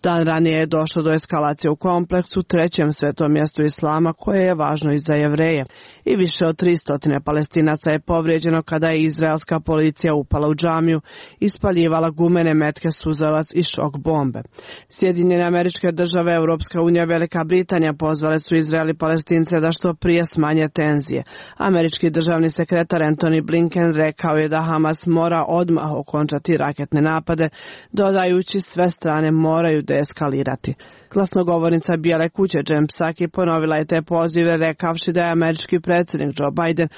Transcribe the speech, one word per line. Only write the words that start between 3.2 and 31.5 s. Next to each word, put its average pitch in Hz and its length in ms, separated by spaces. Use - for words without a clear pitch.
mjestu 151 300
islama, 156 500
koje 196 320
je 180 100
važno 151 380
i 147 60
za 156 140
Jevreje. 147 520
I 254 100
više 180 300
od 160 120
tri 175 200
stotine 143 480
Palestinaca 151 680
je 156 80
povrijeđeno 160 640
kada 160 240
je 160 140
izraelska 156 580
policija 156 540
upala 147 340
u 151 80
džamiju, 160 460
ispaljivala 165 720
gumene 165 440
metke, 156 380
suzavac 156 640
i 175 100
šok 143 340
bombe. 135 440
Sjedinjene 175 540
Američke 175 480
Države, 170 440
Europska 165 460
unija, 170 240
Velika 165 420
Britanija 175 520
pozvale 156 400
su 165 160
Izrael 160 340
i 156 80
Palestince 165 600
da 160 120
što 170 220
prije 170 320
smanje 156 440
tenzije. 147 540
Američki 170 520
državni 165 400
sekretar 170 520
Antony 160 400
Blinken 170 540
rekao 156 400
je 156 120
da 156 140
Hamas 160 440
mora 165 420
odmah 165 440
okončati 151 680
raketne 143 440
napade, 160 480
dodajući: 190 680
„Sve 180 300
strane 156 420
moraju 160 500
deeskalirati.” 139 920
Glasnogovornica 170 840